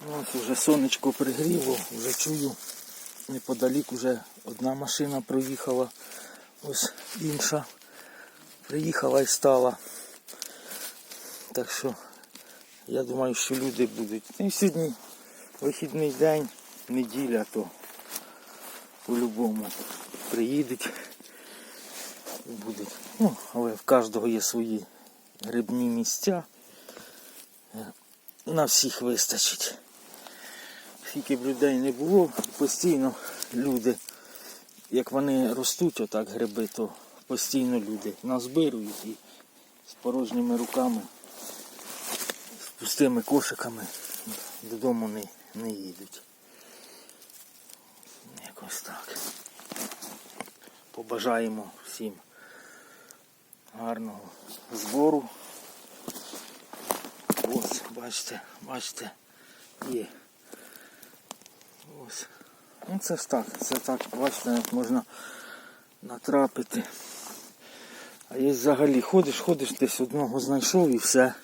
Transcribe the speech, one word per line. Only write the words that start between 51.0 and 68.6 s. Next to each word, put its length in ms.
всім 260
гарного 420
збору. 560
Ось, 340
бачите, 440
бачите, 480
є. 160
Ось. 200
Ну 100
це 180
ж 120
так, 180
це 140
так, 260
бачите, 340
як 220
можна 300
натрапити. 800
А 80
є 140
взагалі, 500